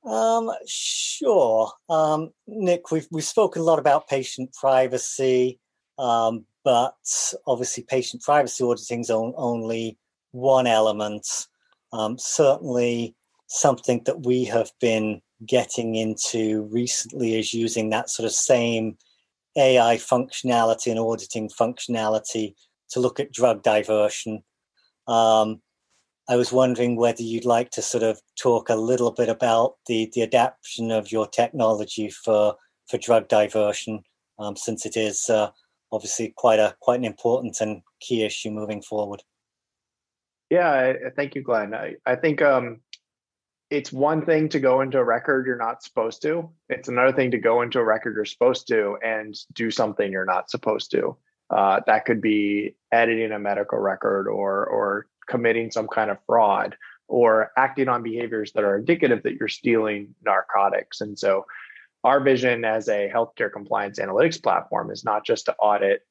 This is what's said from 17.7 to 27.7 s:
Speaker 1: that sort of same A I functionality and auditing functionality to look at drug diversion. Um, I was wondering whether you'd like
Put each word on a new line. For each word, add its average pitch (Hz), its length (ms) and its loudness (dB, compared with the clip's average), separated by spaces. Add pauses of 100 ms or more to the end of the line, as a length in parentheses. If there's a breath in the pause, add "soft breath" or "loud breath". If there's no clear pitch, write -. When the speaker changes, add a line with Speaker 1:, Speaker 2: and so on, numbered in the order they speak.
Speaker 1:
that 110 180 -4
sort - 180 -6
of 110 60 -2
same 117 640 0 (600)
A 131 220 6
I 117 200 4
functionality 120 880 0
and 113 120 -2
auditing 113 520 -4
functionality 110 1040 -2 (380)
to 127 80 -2
look 123 200 0
at 143 120 -6
drug 117 300 2
diversion. 107 800 0 (640)
Um, 110 540 4 (680)
I 123 80 2
was 123 160 0
wondering 123 440 2
whether 117 260 0
you'd 113 220 -6
like 120 280 2